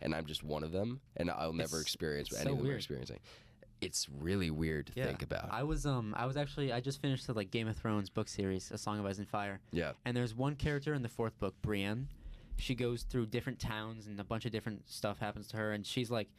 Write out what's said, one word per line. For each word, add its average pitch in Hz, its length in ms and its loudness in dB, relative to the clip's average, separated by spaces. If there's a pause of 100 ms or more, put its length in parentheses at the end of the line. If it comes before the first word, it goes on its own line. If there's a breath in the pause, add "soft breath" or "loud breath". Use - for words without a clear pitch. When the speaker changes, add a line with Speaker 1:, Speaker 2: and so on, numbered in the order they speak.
Speaker 1:
and 78 140 2
I'm 80 120 -2
just 73 180 -4
one 76 180 -2
of 80 80 -2
them, 110 300 0 (160)
and 85 120 2
I'll 82 260 0
never 80 260 0
Speaker 2:
It's, 78 60 -4
Speaker 1:
experience 73 420 0
Speaker 2:
it's - 80 -4
Speaker 1:
what 58 60 -2
any - 80 2
Speaker 2:
so - 20 2
Speaker 1:
of 69 60 4
them 71 80 2
are - 20 4
Speaker 2:
weird. - 100 0
Speaker 1:
experiencing." 62 400 -4 (640 loud breath)
It's - 280 -2
really 82 440 2
weird 78 360 2
to - 60 -10
Speaker 2:
Yeah. 131 120 0
Speaker 1:
think - 160 -2
about. - 280 -2
Speaker 2:
I 123 140 0
was, 147 200 2
um, 120 320 2
I 120 100 2
was 135 100 0
actually, 143 360 0
I 120 80 2
just 135 200 -2
finished 135 260 2
the, 127 80 0
like, 101 160 0
Game 113 160 2
of 110 100 2
Thrones 107 320 2
book 110 200 0
series, 95 420 2
A 107 80 -4
Song 104 220 0
of 101 60 0
Ice 98 120 0
and 101 100 -4
Fire. 101 320 -2 (120)
Speaker 1:
Yeah. 80 220 2 (100)
Speaker 2:
And 123 120 0
there's 120 180 2
one 135 200 2
character 147 400 2
in 135 80 0
the 117 60 0
fourth 110 300 0
book, 95 240 0
Brienne. 107 460 2 (500 loud breath)
She - 160 2
goes 120 280 2
through 120 240 2
different 120 320 -2
towns, 110 480 -2
and 104 140 -6
a 101 40 -4
bunch 113 220 -2
of 113 60 -2
different 107 360 -2
stuff - 300 -2
happens 104 300 -4
to - 80 -6
her, 107 160 2
and 104 140 0
she's, 120 240 0
like, 113 280 0